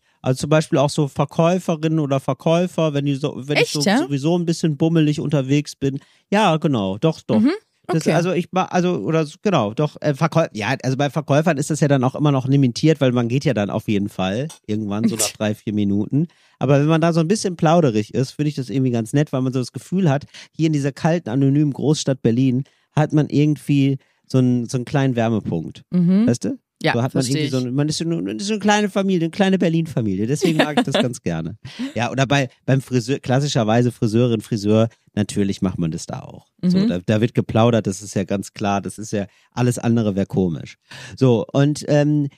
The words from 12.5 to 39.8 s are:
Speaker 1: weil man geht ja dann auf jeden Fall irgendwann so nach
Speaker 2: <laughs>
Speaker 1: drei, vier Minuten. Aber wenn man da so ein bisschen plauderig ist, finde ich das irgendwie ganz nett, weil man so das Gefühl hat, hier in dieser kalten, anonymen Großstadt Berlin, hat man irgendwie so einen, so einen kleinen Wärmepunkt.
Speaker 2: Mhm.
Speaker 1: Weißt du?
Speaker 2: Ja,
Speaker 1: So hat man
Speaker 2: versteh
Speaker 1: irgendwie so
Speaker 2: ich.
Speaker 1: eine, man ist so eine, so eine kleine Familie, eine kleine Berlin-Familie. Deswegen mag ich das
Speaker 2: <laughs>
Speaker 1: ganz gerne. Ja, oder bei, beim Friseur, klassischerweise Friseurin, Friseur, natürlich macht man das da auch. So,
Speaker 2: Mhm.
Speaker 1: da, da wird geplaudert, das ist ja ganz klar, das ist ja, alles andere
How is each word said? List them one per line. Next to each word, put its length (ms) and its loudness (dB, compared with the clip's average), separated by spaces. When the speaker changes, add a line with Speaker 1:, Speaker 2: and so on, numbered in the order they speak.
Speaker 1:
weil 100 4
man 160 0
geht 180 -2
ja 100 0
dann 160 -2
auf 180 -4
jeden 200 0
Fall 380 -4
irgendwann 420 -2
so 80 -4
nach 140 -4
Speaker 2:
<laughs> 60 -18
Speaker 1:
drei, 200 -2
vier 160 -8
Minuten. 560 0
Aber 180 4
wenn 80 2
man 140 2
da 120 2
so 60 0
ein 80 2
bisschen 300 -2
plauderig 580 2
ist, 180 0
finde 180 -2
ich 40 -6
das 160 -8
irgendwie 220 0
ganz 200 -4
nett, 200 2
weil 100 -2
man 100 -2
so 60 -2
das 140 -6
Gefühl 360 -2
hat, 180 0
hier 160 0
in 40 0
dieser 200 -2
kalten, 360 -2
anonymen 440 2
Großstadt 500 -2
Berlin, 400 2
hat 180 0
man 160 2
irgendwie 720 2
so 120 0
einen, 300 2
so 100 -4
einen 60 -6
kleinen 320 0
Wärmepunkt. 760 -2
Speaker 2:
Mhm. 360 2
Speaker 1:
Weißt 180 0
du? 140 -6
Speaker 2:
Ja, 100 2
Speaker 1:
So 80 2
hat 120 -2
man 80 0
Speaker 2:
versteh 220 -2
Speaker 1:
irgendwie 60 -4
so 80 -2
Speaker 2:
ich. 60 -4
Speaker 1:
eine, 80 -6
man 160 0
ist 100 -4
so 60 -4
eine, 360 -4
so 140 -4
eine 60 -4
kleine 280 2
Familie, 380 0
eine 40 -4
kleine 280 0
Berlin-Familie. 680 0
Deswegen 320 0
mag 200 0
ich 40 2
das 120 -4
Speaker 2:
<laughs> 40 0
Speaker 1:
ganz 240 -4
gerne. 340 -6
Ja, 160 -2
oder 160 -2
bei, 220 0
beim 140 2
Friseur, 400 -2
klassischerweise 720 2
Friseurin, 480 0
Friseur, 480 2
natürlich 480 -2
macht 160 -2
man 140 -2
das 140 -10
da 160 -12
auch. 260 -20
So, 140 4
Speaker 2:
Mhm. 100 2
Speaker 1:
da, 100 -2
da 220 0
wird 140 -2
geplaudert, 520 2
das 160 -6
ist 120 -12
ja 100 -2
ganz 280 -6
klar, 280 -2
das 180 -12
ist 140 -12
ja, 140 -4
alles 260 0
andere 380 0